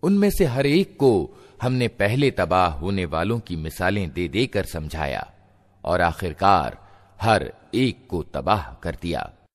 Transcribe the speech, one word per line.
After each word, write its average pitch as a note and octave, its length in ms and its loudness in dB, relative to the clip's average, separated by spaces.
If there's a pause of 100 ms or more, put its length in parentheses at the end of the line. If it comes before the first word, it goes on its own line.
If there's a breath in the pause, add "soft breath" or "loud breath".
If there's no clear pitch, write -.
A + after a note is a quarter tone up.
उनमें G3+ 280 4
से F#3+ 140 2
हर C#3 220 0
एक F3 300 2
को A2+ 400 4 (260 loud breath)
हमने B2 260 0
पहले B2+ 420 2
तबाह F2+ 420 2
होने F2+ 320 -4
वालों F2 360 -2
की F2+ 160 -8
मिसालें F2 560 -4
दे F2 160 -4
देकर G2+ 360 -2
समझाया D2+ 720 -6 (500)
और F2 160 0
आखिरकार E2+ 880 0 (320 soft breath)
हर G2+ 340 0 (200)
एक B2 360 0
को E2+ 120 -4
तबाह D#2 520 -2
कर - 280 -8
दिया। D#2+ 360 -6 (160)